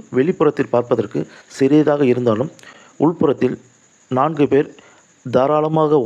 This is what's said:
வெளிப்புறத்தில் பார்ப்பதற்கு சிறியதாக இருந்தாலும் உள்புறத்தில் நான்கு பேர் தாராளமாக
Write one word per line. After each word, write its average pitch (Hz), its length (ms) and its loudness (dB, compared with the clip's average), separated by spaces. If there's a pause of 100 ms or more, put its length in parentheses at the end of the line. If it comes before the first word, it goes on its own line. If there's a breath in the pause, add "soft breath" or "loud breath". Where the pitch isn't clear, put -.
(100)
வெளிப்புறத்தில் 143 640 -2
பார்ப்பதற்கு 120 460 -2 (360 loud breath)
சிறியதாக 147 460 2 (100)
இருந்தாலும் 120 380 0 (540 loud breath)
உள்புறத்தில் 131 520 0 (540)
நான்கு 147 420 0
பேர் 143 160 2 (580 soft breath)
தாராளமாக 151 800 0